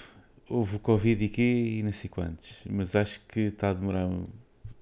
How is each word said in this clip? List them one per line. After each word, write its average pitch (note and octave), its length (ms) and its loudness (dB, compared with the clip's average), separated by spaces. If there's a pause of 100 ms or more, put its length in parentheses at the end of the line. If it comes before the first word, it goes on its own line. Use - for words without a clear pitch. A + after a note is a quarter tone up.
(500)
houve G#2+ 280 0
o - 20 -8
covid G#2+ 440 4
e G2+ 60 0
quê, A#2+ 500 2
e G#2+ 40 -2
não G#2+ 80 0
sei - 180 -10
quantos, E2+ 400 -6 (180)
mas G2 280 -2
acho G#2 320 2
que A2+ 140 -2
está G#2 280 0
a F#2+ 40 2
demorar, F#2 360 0 (720)